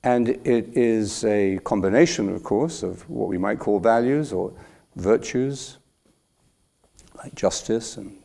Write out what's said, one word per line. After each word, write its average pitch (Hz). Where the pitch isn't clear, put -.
And 120
it 120
is 113
a 101
combination, 107
of 92
course, 139
of -
what 101
we 98
might 101
call 104
values 120
or 92
virtues, 127
like -
justice -
and 98